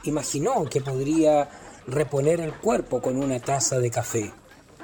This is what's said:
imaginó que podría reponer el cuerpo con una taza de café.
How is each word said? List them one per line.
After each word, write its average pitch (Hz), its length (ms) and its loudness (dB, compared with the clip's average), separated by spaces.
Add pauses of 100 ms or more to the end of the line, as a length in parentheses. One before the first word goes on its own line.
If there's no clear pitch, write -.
imaginó 151 600 0
que 135 160 -2
podría 143 720 2 (360)
reponer 143 540 2
el 160 140 -6
cuerpo 202 480 0
con 131 200 0
una 135 180 0
taza 135 380 0
de 123 120 2
café. 113 420 -2 (520)